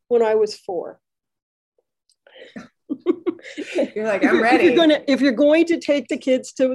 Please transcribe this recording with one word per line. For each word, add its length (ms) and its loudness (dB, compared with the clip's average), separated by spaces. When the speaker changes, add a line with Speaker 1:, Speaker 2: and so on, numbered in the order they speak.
Speaker 1:
when 140 2
I 120 0
was 220 0
four. 420 -12
<laughs> 0 -
Speaker 2:
You're 120 -6
like, 160 -2
Speaker 1:
If 80 4
Speaker 2:
"I'm 40 0
Speaker 1:
you're, 80 2
Speaker 2:
ready." 160 2
Speaker 1:
if 60 2
you're 120 4
gonna, 300 4
if 140 0
you're 120 2
going 340 2
to 120 -2
take 300 -4
the 100 -6
kids 360 -2
to 200 0